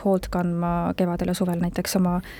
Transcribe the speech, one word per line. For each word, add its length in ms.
hoolt 260
kandma 640
kevadel 320
ja 80
suvel 240
näiteks 400
oma 220